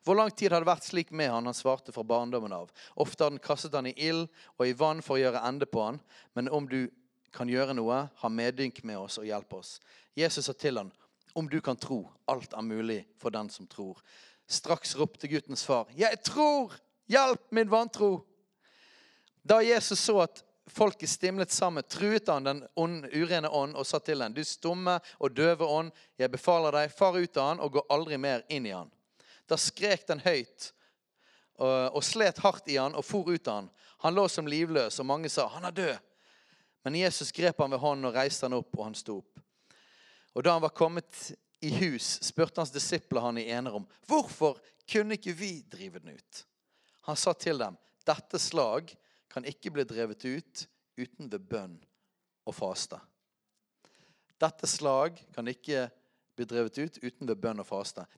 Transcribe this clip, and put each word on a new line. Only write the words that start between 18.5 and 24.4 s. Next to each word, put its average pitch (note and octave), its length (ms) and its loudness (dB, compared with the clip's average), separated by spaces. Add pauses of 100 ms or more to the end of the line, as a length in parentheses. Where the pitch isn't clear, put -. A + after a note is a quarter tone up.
Da A3 240 6
Jesus A3+ 400 2
så G#3+ 220 4
at - 160 -16 (260)
folket G3 400 2
stimlet F#3 400 0
sammen, E3+ 400 0
truet G#3 400 2
han C#3+ 160 2
den C#3 140 0 (180)
ond, E3 380 -2
urene D#3+ 340 0
ånd D3 320 0
og C#3 80 -4
sa - 160 0
til D3 160 -2
den, A2+ 160 -4
«Du D3+ 80 -4